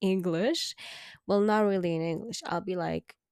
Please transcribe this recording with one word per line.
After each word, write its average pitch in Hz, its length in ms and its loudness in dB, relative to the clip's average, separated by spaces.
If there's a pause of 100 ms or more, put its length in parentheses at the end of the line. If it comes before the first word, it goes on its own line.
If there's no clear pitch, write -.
English. 190 720 0 (520)
Well, 202 140 4
not 214 200 4
really 185 340 2
in 160 80 0
English. 165 420 -4
I'll - 160 -2
be, 190 140 -4
like, 165 400 -4 (160)